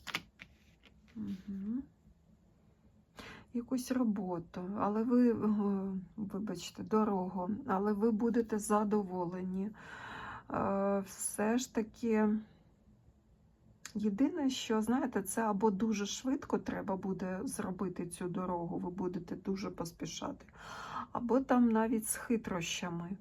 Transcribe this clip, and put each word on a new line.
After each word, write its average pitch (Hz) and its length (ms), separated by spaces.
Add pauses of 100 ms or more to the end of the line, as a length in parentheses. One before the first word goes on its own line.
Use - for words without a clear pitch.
(1160)
Мгм. 202 680 (1700)
Якусь 247 380
роботу, 185 840
але 208 240
ви, 247 280
е, 220 40 (840)
вибачте, 196 680
дорогу, 185 680 (160)
але 202 260
ви 214 180
будете 226 480
задоволені. 190 1120 (840)
Е, 196 540
все - 520
ж - 160
таки, 214 540 (1700)
єдине, 262 560
що, 220 320
знаєте, 233 400
це - 200
або 214 280
дуже 202 360
швидко 262 520
треба 185 380
буде 185 480
зробити 180 640
цю 175 220
дорогу, 175 500
ви 185 120
будете 180 460
дуже 190 340
поспішати, - 760 (640)
або 240 280
там 247 280
навіть 220 380
з - 100
хитрощами, 175 920 (100)